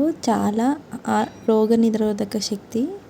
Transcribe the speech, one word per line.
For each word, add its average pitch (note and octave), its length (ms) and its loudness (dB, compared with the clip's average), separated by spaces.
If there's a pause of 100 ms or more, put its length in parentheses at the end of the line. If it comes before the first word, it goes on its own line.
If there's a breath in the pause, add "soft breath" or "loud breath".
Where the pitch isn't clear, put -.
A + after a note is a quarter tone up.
(260)
చాలా G#3 400 0 (420)
ఆ, G#3+ 80 2 (320)
రోగనిరోధక G#3+ 920 2
శక్తి G#3 440 -6 (280)